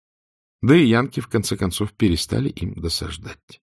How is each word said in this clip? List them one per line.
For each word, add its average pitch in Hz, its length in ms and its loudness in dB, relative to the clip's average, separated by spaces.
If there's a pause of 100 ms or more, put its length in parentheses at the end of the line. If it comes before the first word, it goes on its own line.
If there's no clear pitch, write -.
(640)
Да 127 120 6
и 170 120 6
янки, 117 340 2
в - 80 -8
конце 110 280 -2
концов, 98 360 -4
перестали 110 560 0
им - 260 -8
досаждать. 82 840 -10 (120)